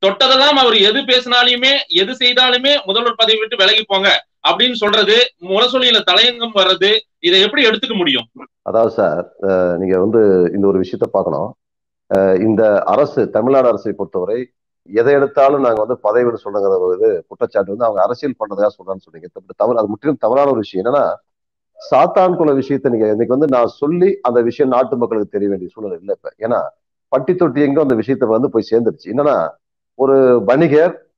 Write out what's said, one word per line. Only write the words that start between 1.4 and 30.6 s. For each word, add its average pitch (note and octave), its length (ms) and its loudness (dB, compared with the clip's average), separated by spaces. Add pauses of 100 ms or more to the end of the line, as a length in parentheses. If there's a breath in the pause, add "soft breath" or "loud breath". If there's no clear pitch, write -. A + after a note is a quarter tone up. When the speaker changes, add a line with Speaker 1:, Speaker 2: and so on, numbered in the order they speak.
Speaker 1:
எது F#3+ 260 -2
செய்தாலுமே B3+ 720 0
முதல்வர் A3+ 320 -2
பதவி A3 220 0
விட்டு G#3+ 180 -6
விலகி G#3+ 300 0
போங்க F#3+ 400 0 (220)
அப்படின்னு A3 240 0
சொல்றது, G#3 440 0 (240)
முரசொலியில A#3 720 0
தலையங்கம் A#3 440 0
வர்றது, F#3+ 440 2 (200)
இதை F3 220 2
எப்படி A#3 280 0
எடுத்துக்க A3 280 -4
முடியும்? C3+ 320 -2 (340)
Speaker 2:
அதாவது G#2+ 300 0
சார், F2 400 -2 (100)
அஹ், F#2 340 0
நீங்க F#2 220 0
வந்து G2 560 2
இந்த G2 120 0
ஒரு F#2+ 140 2
விஷயத்த F#2+ 320 -4
பார்க்கணும். F2 420 -4 (600)
அஹ், F#2+ 260 2
இந்த G#2+ 420 2
அரசு, A#2+ 480 0
தமிழ்நாடு B2+ 380 2
அரசை G#2 240 -2
பொறுத்தவரை G2 580 -6 (440)
எதை A#2 200 2
எடுத்தாலும் C#3 460 2
நாங்க A#2 180 0
வந்து A2 200 -2
பதவி A2+ 260 0
விட A2+ 120 -2
சொல்றோங்கிற G2+ 420 -2
ஒரு F2+ 200 0
இது G2+ 300 0
குற்றச்சாட்டு G2+ 400 -4
வந்து G#2+ 160 -4
அவங்க G#2 180 0
அரசியல் A#2+ 360 -4
பண்றதுக்காக G2+ 280 -4
சொல்றான்னு F#2+ 380 -8
சொன்னீங்க. E2 280 -20
தப்பு, F#2+ 240 -20
தவறு, A#2 220 0
அது G#2+ 100 -2
முற்றிலும் B2+ 320 -4
தவறான C3 280 0
ஒரு C3 100 0
விஷயம். G2 280 -6
என்னன்னா, A#2+ 280 0 (760)
சாத்தான்குளம் F3 640 2
விஷயத்தை C3+ 380 -2
நீங்க A2 140 0
இன்னைக்கு A2+ 320 0
வந்து C#3+ 180 2
நான் A#2+ 100 2
சொல்லி F3 560 0
அந்த A#2+ 180 0
விஷயம் A#2+ 320 0
நாட்டு C3 240 0
மக்களுக்கு A2 340 -4
தெரிய G2+ 180 -4
வேண்டிய F2+ 240 -6
சூழ்நிலை G2 260 -10
இல்லை F#2+ 180 -8
இப்ப. - 220 -16
ஏன்னா A2 220 -2 (480)
பட்டி C#3+ 260 -2
தொட்டி D3 260 0
எங்கோ C#3+ 200 2
அந்த C3+ 140 2
விஷயத்தை A#2 340 -2
வந்து A#2 220 0
போய் A2 200 -2
சேர்ந்துருச்சு. A2+ 360 -2
என்னன்னா, A2+ 420 0 (460)
ஒரு C3 500 4
வணிகர் D3+ 600 2 (120)